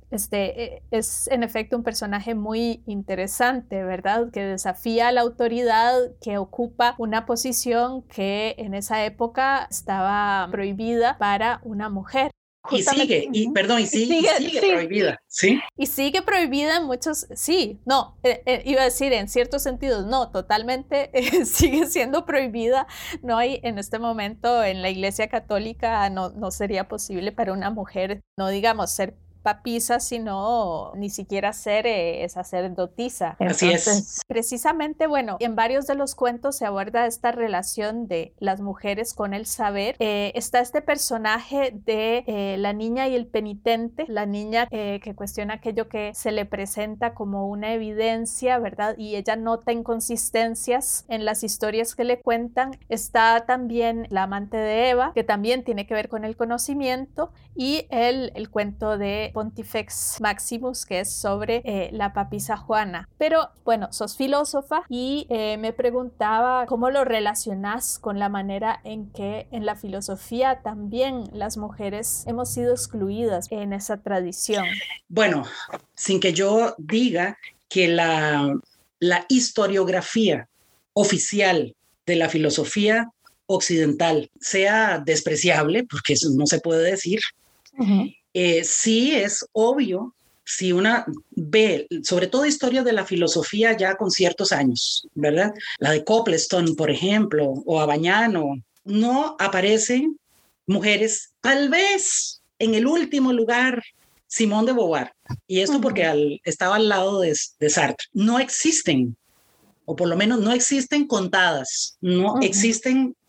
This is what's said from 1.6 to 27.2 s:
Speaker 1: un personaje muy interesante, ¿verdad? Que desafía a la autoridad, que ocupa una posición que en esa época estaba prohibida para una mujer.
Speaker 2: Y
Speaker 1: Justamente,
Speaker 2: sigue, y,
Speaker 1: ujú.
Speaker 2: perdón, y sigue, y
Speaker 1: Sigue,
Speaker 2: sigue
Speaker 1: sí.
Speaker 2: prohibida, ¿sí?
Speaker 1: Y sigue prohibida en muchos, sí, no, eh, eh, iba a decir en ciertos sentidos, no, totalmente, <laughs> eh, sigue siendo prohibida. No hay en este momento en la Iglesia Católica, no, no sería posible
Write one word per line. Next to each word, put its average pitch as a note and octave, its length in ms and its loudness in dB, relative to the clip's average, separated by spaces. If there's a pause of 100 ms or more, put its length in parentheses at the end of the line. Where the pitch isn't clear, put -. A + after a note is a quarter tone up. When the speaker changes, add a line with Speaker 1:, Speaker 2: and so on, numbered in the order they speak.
Speaker 1:
un A#3+ 60 0
personaje A3 540 -4
muy A3 500 -2
interesante, G3 1000 -2
¿verdad? G3 480 0
Que G3+ 120 -6
desafía G3 640 0
a B3 40 4
la B3 100 4
autoridad, A#3+ 760 2 (260)
que G#3 160 -4
ocupa A#3+ 600 -2
una A3+ 260 -2
posición B3 800 0
que G3+ 560 -4
en G3 160 -8
esa G#3+ 300 -2
época A#3+ 640 0
estaba G3 800 0
prohibida A3+ 680 0
para G#3+ 460 0
una G#3+ 260 -6
mujer. B3+ 400 -2 (420)
Speaker 2:
Y C#4 60 2
Speaker 1:
Justamente, C4+ 460 2
Speaker 2:
sigue, C#3+ 100 -6
y, G#3+ 140 2
Speaker 1:
ujú. C4+ 60 -2
Speaker 2:
perdón, G#3+ 280 4
y F#3+ 60 0
sigue, A#3+ 320 2
y - 20 4
Speaker 1:
Sigue, - 160 4
Speaker 2:
sigue D#4 240 -2
Speaker 1:
sí. G4 100 4
Speaker 2:
prohibida, F3+ 560 0
¿sí? A3+ 320 2 (160)
Speaker 1:
Y C4+ 120 -2
sigue C#4+ 340 0
prohibida D#4+ 560 0
en E4+ 80 -2
muchos, C#4 500 -4
sí, B3 500 -2
no, B3+ 380 2
eh, B3 220 2
eh, B3 180 0
iba C4 160 2
a C4 60 6
decir C4 260 0
en G#3 160 0
ciertos B3 360 0
sentidos, B3 420 -2
no, A#3+ 260 0
totalmente, A#3+ 840 -2
<laughs> B3+ 280 2
eh, - 20 4
sigue C#4 440 2
siendo C4+ 380 -2
prohibida. C4 600 0 (340)
No A#3+ 160 -2
hay B3 260 0
en A3+ 160 -6
este G3+ 200 -6
momento A3+ 640 0
en F#3+ 180 0
la F#3 80 0
Iglesia G3 380 -2
Católica, G#3+ 840 -2
no, F#3 200 -4
no G3+ 220 -8
sería G3 360 -2
posible G3+ 460 -6